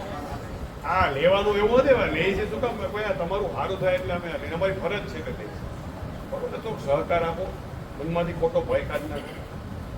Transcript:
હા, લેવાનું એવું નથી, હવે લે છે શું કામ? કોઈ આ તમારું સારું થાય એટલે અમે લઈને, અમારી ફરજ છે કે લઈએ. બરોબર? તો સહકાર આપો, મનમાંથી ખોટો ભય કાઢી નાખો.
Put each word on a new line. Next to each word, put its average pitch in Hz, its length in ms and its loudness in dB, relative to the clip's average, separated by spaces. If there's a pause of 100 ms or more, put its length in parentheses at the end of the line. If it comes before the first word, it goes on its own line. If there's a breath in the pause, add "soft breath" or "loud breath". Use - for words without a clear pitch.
(840)
હા, 170 280 4
લેવાનું 196 460 6
એવું 226 220 6
નથી, 277 140 8
હવે 208 140 6
લે 156 160 2
છે 202 260 2
શું 220 120 -4
કામ? 240 120 0 (180)
કોઈ 208 120 -2
આ 202 100 0
તમારું 185 420 -2
સારું 180 240 -2
થાય 185 160 4
એટલે 185 180 -2
અમે 175 140 -2
લઈને, 156 280 -4
અમારી 190 180 2
ફરજ 180 400 -2
છે 160 80 -6
કે - 100 -6
લઈએ. - 240 -8 (760)
બરોબર? - 260 -4
તો 214 280 -4
સહકાર 160 380 2
આપો, 165 220 -2 (540)
મનમાંથી 165 340 0
ખોટો 165 280 2
ભય 143 180 2
કાઢી 147 280 -2
નાખો. - 260 -6 (640)